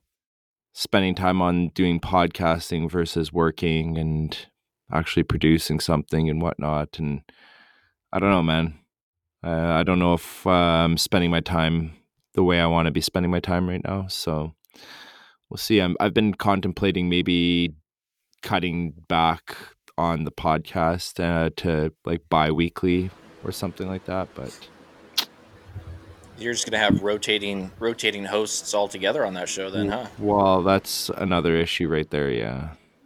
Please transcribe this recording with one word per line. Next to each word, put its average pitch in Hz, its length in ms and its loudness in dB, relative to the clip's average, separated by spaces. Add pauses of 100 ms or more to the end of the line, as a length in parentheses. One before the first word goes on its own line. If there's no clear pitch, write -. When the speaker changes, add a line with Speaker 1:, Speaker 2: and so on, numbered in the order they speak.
(720)
Speaker 1:
spending 95 440 0
time 92 260 2
on 87 260 2
doing 87 300 2
podcasting 85 920 0
versus 82 420 -2
working 82 680 0
and 78 380 -2 (560)
actually 80 320 0
producing 78 560 2
something 78 500 0
and 80 100 0
whatnot. 76 580 -4
And 73 240 -4 (920)
I 92 80 -2
don't 98 100 2
know, 92 120 4
man. 80 360 0 (680)
Uh, 82 340 0
I 85 60 4
don't 90 140 4
know 87 160 4
if, - 320 -6
uh, 95 40 2
I'm 85 480 4
spending 87 320 2
my 82 100 2
time 80 520 0 (420)
the 98 80 2
way 87 180 4
I 85 60 4
wanna 82 240 4
be 80 100 -2
spending 90 300 -2
my 87 100 0
time 90 280 -2
right 90 160 -6
now. 95 240 -4
So 78 460 -6 (960)
we'll - 80 -14
see. 107 240 2
I'm, 90 200 2
I've 101 140 2
been 107 200 4
contemplating 95 760 0
maybe 87 640 2 (680)
cutting 87 480 -2 (180)
back 82 480 0 (400)
on 82 280 0
the 73 80 -6
podcast, 82 880 -2
uh, 82 360 0
to, 80 360 0 (120)
like, - 240 -4
bi-weekly 85 840 2 (340)
or 95 80 -6
something 92 360 -8
like 95 160 -8
that, 92 300 -6
but - 340 -14 (1700)
Speaker 2:
You're 117 140 -4
just - 140 -4
gonna 110 160 0
have 101 200 4
rotating, 101 760 -2
rotating 110 460 -2
hosts 104 500 -4
altogether 104 500 0
on 98 100 -4
that 90 140 -6
show 95 220 -8
then, 98 180 -2
huh? 113 180 -6 (120)
Speaker 1:
Well, 101 440 4
that's - 480 0
another 85 460 0
issue 82 320 -2
right 78 220 -2
there, 71 200 -2
yeah. 62 400 -6 (360)